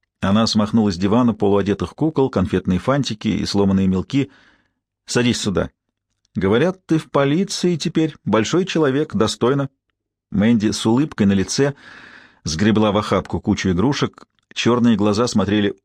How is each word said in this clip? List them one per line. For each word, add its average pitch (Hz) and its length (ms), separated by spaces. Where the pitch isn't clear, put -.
Она 107 260
смахнула 107 460
с 82 60
дивана 113 340
полуодетых 101 600
кукол, 147 340
конфетные 92 500
фантики 123 500
и 90 180
сломанные 98 420
мелки. 92 420
"Садись 120 340
сюда. 85 300
Говорят, 117 500
ты 160 140
в - 120
полиции 165 680
теперь, 160 380
большой 135 420
человек, 151 480
достойно". 123 560
Мэнди 107 400
с - 140
улыбкой 117 420
на 101 60
лице 139 420
сгребла 104 480
в 98 60
охапку 92 420
кучу 98 300
игрушек, 113 560
чёрные 117 440
глаза 104 320
смотрели 101 460